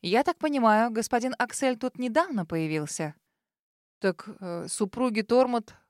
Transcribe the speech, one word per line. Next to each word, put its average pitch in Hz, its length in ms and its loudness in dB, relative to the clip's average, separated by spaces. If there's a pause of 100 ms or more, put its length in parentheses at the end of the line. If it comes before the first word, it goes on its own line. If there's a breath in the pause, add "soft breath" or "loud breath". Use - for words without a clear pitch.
«Я 196 240 2
так 349 140 0
понимаю, 233 520 4
господин 233 480 -2
Аксель 247 400 -2
тут 254 200 -6
недавно 247 480 0
появился?» 156 680 -4 (880)
«Так, 190 280 -2 (120)
э, 175 280 -8
супруги 220 540 -2
Тормот 240 520 2 (160)